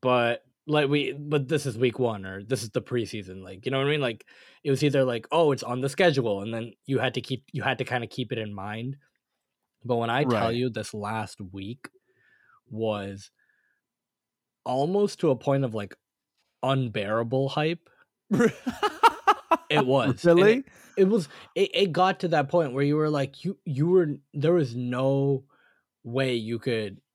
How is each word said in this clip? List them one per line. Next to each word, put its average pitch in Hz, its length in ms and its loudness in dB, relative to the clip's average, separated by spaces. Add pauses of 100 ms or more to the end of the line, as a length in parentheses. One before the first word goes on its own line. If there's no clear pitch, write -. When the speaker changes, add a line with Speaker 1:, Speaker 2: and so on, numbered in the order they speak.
Speaker 1:
But, 123 420 2 (220)
like, 147 240 2
we, 143 220 0
but 147 360 -4
this 147 180 -2
is 113 120 -6
week 120 200 0
one 110 280 -2
or 95 180 -10
this 110 200 -4
is 107 60 -12
the 120 120 -4
preseason. 98 640 -8
Like, 98 220 -14
you 127 60 -4
know 135 60 -2
what 139 100 -2
I - 20 0
mean? 151 120 -2
Like, 117 240 -6 (380)
it 147 60 -2
was 135 140 0
either 139 200 4
like, 117 280 -4
"Oh, 156 200 4
it's 123 120 -4
on 127 180 -6
the 139 80 -2
schedule," 127 520 2
and 113 120 -8
then 113 200 -10 (120)
you 135 140 0
had 123 140 -2
to 123 80 -4
keep, - 300 -8
you 147 100 -8
had 131 160 -2
to 127 60 -4
kinda 117 240 -6
keep 123 240 -8
it 117 60 -6
in 104 160 -8
mind. 110 440 -10 (840)
But 120 120 -2
when 117 140 -2
I 131 160 0
tell 113 260 2
Speaker 2:
Right. - 0 -
Speaker 1:
you 123 180 -2
this 107 240 -10
last 107 460 -8
week 98 480 -14 (800)
was 104 640 -6 (1300)
almost 175 560 0
to 160 100 4
a 131 60 4
point 139 280 0
of, 113 100 -4
like, 104 220 -8 (640)
unbearable 123 880 0
hype. 160 400 -2 (400)
Speaker 2:
<laughs> - 560 0 (840)
Speaker 1:
It 147 160 2
was. 131 520 2
And 190 120 8
Speaker 2:
Really? - 0 -
Speaker 1:
it, 254 160 4 (320)
it 196 80 6
was, 190 240 2 (260)
it, 190 200 2
it 185 180 2
got 185 280 2
to 175 80 -2
that 151 200 2
point 156 240 2
where 139 120 0
you 143 120 2
were 151 140 2
like, 139 340 -4
you, 180 200 -6
you 143 240 0
were, 175 280 4 (160)
there 151 200 2
was 135 240 0
no 135 680 0 (600)
way 127 320 -2
you 113 220 -4
could 110 420 -4 (140)